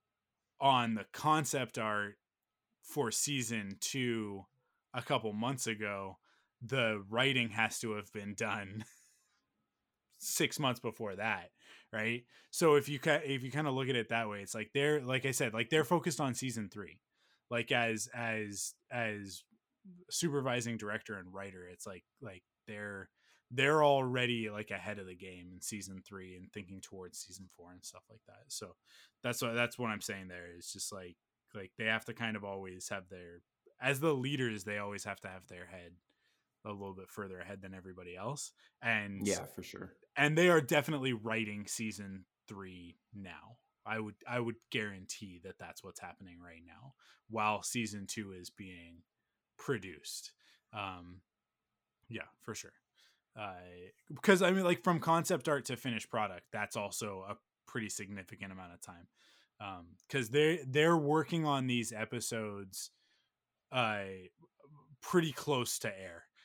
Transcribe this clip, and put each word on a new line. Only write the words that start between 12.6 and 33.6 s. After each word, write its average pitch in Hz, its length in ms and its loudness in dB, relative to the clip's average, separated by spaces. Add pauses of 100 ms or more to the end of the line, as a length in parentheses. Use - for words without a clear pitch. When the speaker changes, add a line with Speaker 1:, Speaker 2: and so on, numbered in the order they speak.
Speaker 1:
if 143 140 6
you 143 100 -2
ca-, 156 260 4
if 135 180 0
you 131 80 -6
kinda 147 200 0
look 131 180 0
at 127 80 2
it 110 120 2
that 117 200 2
way, 101 140 -6
it's 95 120 -8
like 107 180 -6
they're, 147 280 4
like 127 260 0
I 135 40 4
said, 123 240 2
like, 117 160 0
they're 156 140 6
focused 165 360 2
on 131 140 2
season 113 340 -4
three, 90 320 -10 (500)
like, 120 200 0
as, 117 440 4
as, 110 600 -4 (160)
as 104 540 -4 (640)
supervising 127 680 0
director 104 380 -4
and 90 180 -10
writer, 95 360 -10
it's 90 180 -16
like, 92 180 -12 (160)
like, 95 220 -12 (240)
they're, 104 440 -8 (400)
they're 139 320 6
already, 123 680 4
like, 104 200 -6
ahead 101 280 -6
of 95 80 -10
the 90 80 -12
game 90 380 -14
in 90 80 -16
season 95 440 -8
three 92 320 -14
and 92 160 -18
thinking 95 280 -12
towards 92 380 -14
season 92 380 -16
four 87 160 -20
and 95 120 -20
stuff - 260 -16
like 110 160 -20
that. 101 220 -20
So 95 280 -10 (460)
that's 120 180 0
what, 117 140 0
that's 120 240 2
what 120 120 -2
I'm 104 120 -4
saying 95 260 -8
there. 90 180 -12 (100)
It's - 160 -14
just - 200 -8
like, 92 240 -12 (380)
like, 98 240 -10
they 113 80 -2
have 110 200 2
to 113 80 -6
kind 110 220 -2
of 101 80 -6
always 95 460 -8
have 95 180 -6
their, 87 340 -16 (380)